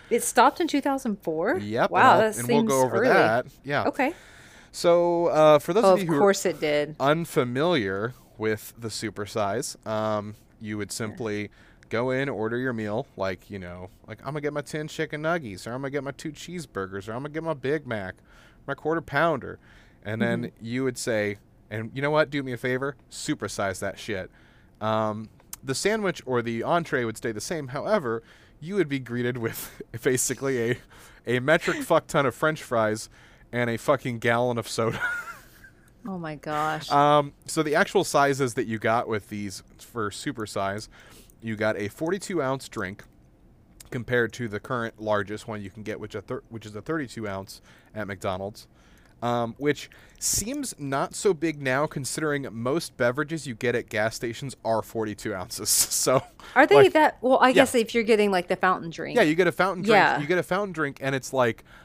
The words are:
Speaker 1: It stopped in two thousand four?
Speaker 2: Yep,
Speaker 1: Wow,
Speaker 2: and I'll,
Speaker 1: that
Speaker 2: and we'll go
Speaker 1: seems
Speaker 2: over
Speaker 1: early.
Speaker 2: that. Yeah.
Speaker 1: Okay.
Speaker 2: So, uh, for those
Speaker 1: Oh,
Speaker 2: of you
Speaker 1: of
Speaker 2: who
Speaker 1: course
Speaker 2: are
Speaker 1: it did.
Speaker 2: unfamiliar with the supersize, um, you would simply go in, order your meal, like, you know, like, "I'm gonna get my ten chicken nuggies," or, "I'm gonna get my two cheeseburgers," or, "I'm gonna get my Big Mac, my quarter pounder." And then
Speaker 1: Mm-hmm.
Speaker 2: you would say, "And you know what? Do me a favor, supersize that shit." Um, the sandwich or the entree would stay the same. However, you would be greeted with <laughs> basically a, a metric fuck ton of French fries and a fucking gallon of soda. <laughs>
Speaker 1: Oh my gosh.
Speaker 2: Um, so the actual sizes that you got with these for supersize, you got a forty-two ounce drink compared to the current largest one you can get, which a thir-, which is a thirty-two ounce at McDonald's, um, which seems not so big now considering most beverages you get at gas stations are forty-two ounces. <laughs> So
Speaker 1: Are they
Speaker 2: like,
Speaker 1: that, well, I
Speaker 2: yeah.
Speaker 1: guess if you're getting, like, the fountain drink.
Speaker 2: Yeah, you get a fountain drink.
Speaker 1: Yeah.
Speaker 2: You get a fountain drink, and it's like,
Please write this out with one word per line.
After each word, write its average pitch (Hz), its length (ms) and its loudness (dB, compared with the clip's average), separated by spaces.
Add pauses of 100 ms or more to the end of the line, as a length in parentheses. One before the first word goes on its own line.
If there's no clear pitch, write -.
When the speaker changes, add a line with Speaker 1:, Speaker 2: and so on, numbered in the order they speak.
(120)
Speaker 1:
It 233 120 2
stopped 254 380 4
in 320 80 0
two 277 140 0
thousand 269 400 -2
four? 175 340 -2
Speaker 2:
Yep, 208 340 0
Speaker 1:
Wow, 175 100 2
Speaker 2:
and 240 60 10
I'll, 196 120 10 (140)
Speaker 1:
that - 60 -6
Speaker 2:
and 120 100 -4
we'll 233 160 4
go 135 160 4
Speaker 1:
seems 131 40 6
Speaker 2:
over 127 140 0
Speaker 1:
early. 254 100 4
Speaker 2:
that. 127 380 4 (180)
Yeah. 131 200 0
Speaker 1:
Okay. 277 280 0 (640)
Speaker 2:
So, 170 520 4
uh, 151 320 8
for 175 160 0
those 220 100 4
Speaker 1:
Oh, 196 80 10
Speaker 2:
of 185 60 6
you 196 60 0
Speaker 1:
of 160 100 -2
Speaker 2:
who 143 40 4
Speaker 1:
course 196 280 4
Speaker 2:
are - 20 4
Speaker 1:
it 151 120 -2
did. 147 380 0
Speaker 2:
unfamiliar 127 1160 0 (240)
with 110 400 -4
the 117 100 -8
supersize, 104 880 -4 (100)
um, 107 480 -2 (280)
you 107 160 -6
would 101 120 -6
simply 104 600 -6 (400)
go 117 200 -2
in, 135 200 -2
order 110 260 -4
your 127 160 -2
meal, 110 340 -4 (120)
like, 95 320 -4
you 101 80 -10
know, 90 320 -14 (180)
like, 110 120 -14
"I'm - 120 -10
gonna 151 80 -6
get 147 140 -4
my 143 80 -4
ten 156 260 -8
chicken 151 340 -6
nuggies," 156 440 -4
or, 113 80 -8
"I'm 135 80 -8
gonna 135 80 -6
get 139 120 -4
my 139 100 -8
two 156 200 -10
cheeseburgers," 98 760 -8
or, 110 60 -10
"I'm 117 60 -6
gonna 147 100 -8
get 156 140 -8
my 165 100 -4
Big 139 340 -4
Mac, 101 280 -6 (520)
my 139 60 -6
quarter 156 300 -2
pounder." 139 560 -2 (440)
And 113 200 -4
then 117 220 0
Speaker 1:
Mm-hmm. - 200 -12
Speaker 2:
you 123 200 -4
would 127 120 -2
say, 104 400 -2 (340)
"And 110 240 -8
you 135 60 -6
know 143 100 0
what? 151 200 2
Do 143 120 -4
me 131 100 -6
a 117 40 -6
favor, 131 400 -2 (140)
supersize - 680 -4
that 98 180 -6
shit." 92 320 -6 (500)
Um, 110 480 -2 (340)
the 131 120 -4
sandwich 202 500 -2
or 127 160 0
the 113 220 -4
entree 139 420 0
would 110 140 -6
stay 120 120 -4
the 107 120 -8
same. 151 260 -6
However, 135 540 -2 (360)
you 170 180 -10
would 165 120 2
be 139 120 -2
greeted 123 360 -2
with - 460 -6 (100)
<laughs> 117 100 -10
basically 127 680 0
a, 127 80 0 (480)
a 123 140 0
metric 170 420 2
fuck 160 240 2
ton 147 180 2
of 123 100 2
French 156 280 0
fries 110 480 0 (440)
and 120 140 0
a 117 80 -2
fucking 127 420 0
gallon 120 380 2
of 113 100 -4
soda. 113 400 -2
<laughs> - 40 -2 (920)
Speaker 1:
Oh 196 140 -8
my 156 160 -8
gosh. 151 560 -4
Speaker 2:
Um, 143 420 6 (140)
so - 160 -2
the 151 140 2
actual 196 260 2
sizes 139 520 2
that 117 120 -2
you 110 140 -4
got 117 260 2
with 107 220 -4
these 104 340 -8 (160)
for 107 320 -6
supersize, 104 800 -6 (520)
you 113 140 -6
got 107 220 0
a 101 100 -4
forty-two 170 560 -4
ounce 131 260 -4
drink 98 360 -8 (840)
compared 120 420 -2
to 120 160 -8
the 104 120 -6
current 113 400 -6
largest 107 460 -2
one 107 160 -8
you 98 80 -12
can 110 120 -18
get, 101 180 -8
which 104 140 -12
a 101 80 -8
thir-, 127 260 -8
which 107 180 -14
is 104 80 -14
a 104 80 -12
thirty-two 127 460 -6
ounce 98 320 -10 (340)
at 107 120 -6
McDonald's, 98 600 -6 (560)
um, 117 360 -2
which 143 320 -2 (280)
seems 262 600 -4
not 139 360 -4
so 196 200 2
big 147 260 -4
now 135 260 2
considering 143 640 -4
most 127 460 -4
beverages 143 500 0
you 123 80 -8
get 120 200 0
at 107 140 -2
gas 110 280 -2
stations 120 480 -8
are 110 180 2
forty-two 107 520 -4
ounces. 95 340 -8
<laughs> - 200 2 (140)
So 131 220 4 (320)
Speaker 1:
Are 285 100 8
they 392 80 6
Speaker 2:
like, 403 200 10
Speaker 1:
that, 311 260 4
well, 254 200 4
I 254 100 6
Speaker 2:
yeah. 262 40 2
Speaker 1:
guess 262 220 6
if 226 180 2
you're 233 80 2
getting, 208 300 4
like, 180 160 0
the 185 80 0
fountain 175 340 0
drink. 151 260 -10
Speaker 2:
Yeah, 233 60 6
you 160 140 4
get 180 100 4
a 165 60 2
fountain 180 320 0
drink. 214 100 4
Speaker 1:
Yeah. 147 240 6
Speaker 2:
You 147 80 -4
get 175 120 2
a 160 40 0
fountain 190 300 -4
drink, 151 280 -4
and 135 140 -2
it's - 180 -6
like, 123 300 2 (220)